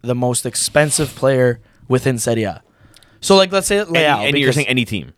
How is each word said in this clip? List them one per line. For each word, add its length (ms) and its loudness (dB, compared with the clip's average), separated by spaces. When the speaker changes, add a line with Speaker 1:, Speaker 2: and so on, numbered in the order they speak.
Speaker 1:
the 120 -2
most 300 -2
expensive 720 0
player 460 0
within 300 0
Serie 260 -2
A? 180 -8
So, 140 4
like, 160 4
let's 140 0
say 120 0
Leao, 180 -2
Speaker 2:
Any, 80 -2
any, 140 0
you're 80 2
Speaker 1:
because 80 2
Speaker 2:
saying 120 0
any 160 0
team? 340 -8